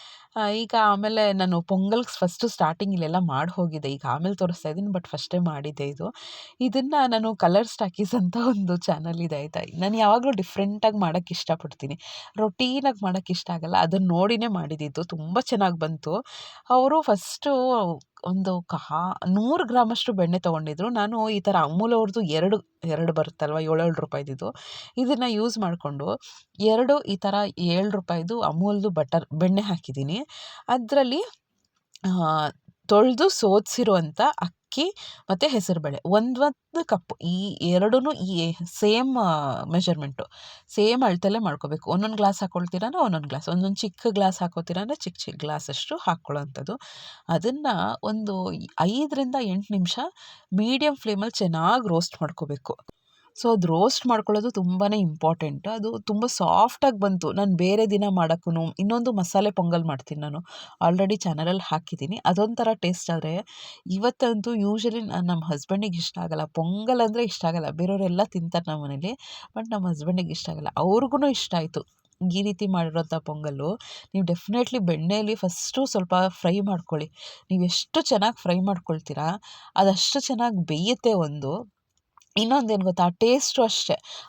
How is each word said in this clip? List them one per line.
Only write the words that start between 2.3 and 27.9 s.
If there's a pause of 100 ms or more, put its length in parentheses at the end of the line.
ಸ್ಟಾರ್ಟಿಂಗ್
ಇಲ್ಲೆಲ್ಲ
ಮಾಡಿ
ಹೋಗಿದ್ದೆ,
ಈಗ
ಆಮೇಲೆ
ತೋರಿಸ್ತಾ
ಇದ್ದೀನಿ,
but
ಫಸ್ಟೇ
ಮಾಡಿದ್ದೆ
ಇದು. (460)
ಇದನ್ನ (120)
ನಾನು
ಕಲರ್ಸ್
ಟಾಕೀಸ್
ಅಂತ (100)
ಒಂದು
ಚಾನಲ್
ಇದೆ
ಆಯ್ತಾ. (200)
ನಾನು
ಯಾವಾಗ್ಲೂ
ಡಿಫ್ರೆಂಟಾಗಿ
ಮಾಡಕ್
ಇಷ್ಟಪಡ್ತೀನಿ, (380)
ರೊಟೀನಾಗಿ
ಮಾಡಕ್
ಇಷ್ಟ
ಆಗಲ್ಲ.
ಅದನ್ನ
ನೋಡಿನೇ
ಮಾಡಿದಿದ್ದು,
ತುಂಬಾ
ಚೆನ್ನಾಗ್
ಬಂತು. (460)
ಅವರು
ಫಸ್ಟು (720)
ಒಂದು
ಕಾ-,
ನೂರು
ಗ್ರಾಮಷ್ಟು
ಬೆಣ್ಣೆ
ತಗೊಂಡಿದ್ರು.
ನಾನು
ಈ
ಥರ
ಅಮೂಲ್
ಅವ್ರದ್ದು
ಎರಡು, (240)
ಎರಡು
ಬರುತ್ತಲ್ವ,
ಏಳೇಳು
ರೂಪಾಯಿದಿದ್ದು, (440)
ಇದನ್ನ
ಯೂಸ್
ಮಾಡ್ಕೊಂಡು (400)
ಎರಡು
ಈ
ಥರ (220)
ಏಳು
ರೂಪಾಯಿದು